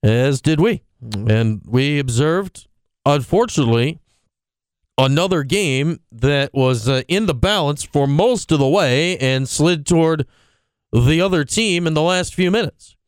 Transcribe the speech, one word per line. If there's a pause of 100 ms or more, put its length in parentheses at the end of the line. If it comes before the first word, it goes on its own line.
as
did
we. (460)
And
we
observed, (380)
unfortunately, (960)
another
game (120)
that
was,
uh,
in
the
balance
for
most
of
the
way
and
slid
toward (680)
the
other
team
in
the
last
few
minutes. (120)